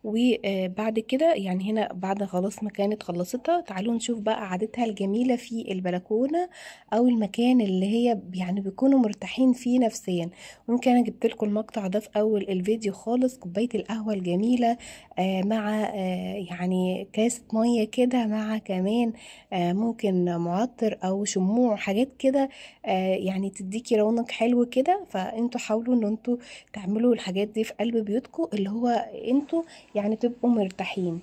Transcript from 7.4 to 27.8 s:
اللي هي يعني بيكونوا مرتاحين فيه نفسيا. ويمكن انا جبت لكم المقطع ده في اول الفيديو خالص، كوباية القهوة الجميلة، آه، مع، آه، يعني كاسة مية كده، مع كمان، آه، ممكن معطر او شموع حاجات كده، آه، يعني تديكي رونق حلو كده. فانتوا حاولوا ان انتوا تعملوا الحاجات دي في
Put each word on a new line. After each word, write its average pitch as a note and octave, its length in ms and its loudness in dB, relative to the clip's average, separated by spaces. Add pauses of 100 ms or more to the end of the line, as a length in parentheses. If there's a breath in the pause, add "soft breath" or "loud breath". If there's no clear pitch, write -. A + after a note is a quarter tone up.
اللي F#3+ 260 2
هي A#3 320 2 (160)
يعني F#3 260 -2
بيكونوا C4 380 2
مرتاحين A#3+ 540 2
فيه B3 260 0
نفسيا. F3+ 520 0 (380 loud breath)
ويمكن B3 220 2
انا A#3+ 140 6
جبت G#3+ 220 -2
لكم A3 200 0
المقطع G#3 400 -2
ده G3 140 0
في - 160 -18
اول G#3+ 260 2
الفيديو G3 500 -2
خالص، B3 460 0
كوباية G3 360 -2
القهوة G#3+ 400 -4
الجميلة، A3+ 600 2 (420 loud breath)
آه، F#3+ 240 0
مع، G#3+ 420 0
آه، F#3 500 -4 (160)
يعني F#3 600 -2
كاسة A3+ 300 0 (100)
مية A3+ 320 2
كده، B3 420 0
مع G#3+ 320 -2
كمان، G#3+ 540 0 (400 loud breath)
آه، F3 200 0
ممكن F#3+ 640 0
معطر G3+ 680 -2
او G3 200 -2
شموع G#3 520 2
حاجات G3+ 320 0 (100)
كده، C4+ 300 2 (360 loud breath)
آه، F#3+ 300 2
يعني F#3+ 360 -2
تديكي G#3+ 460 -4
رونق A3+ 340 2
حلو A#3+ 360 2
كده. E4+ 420 2
فانتوا A3+ 520 -4
حاولوا A#3 340 0
ان A3+ 100 4
انتوا A3 320 0 (360 loud breath)
تعملوا G#3+ 420 2
الحاجات G3 340 -2
دي A3 160 -2
في - 160 -6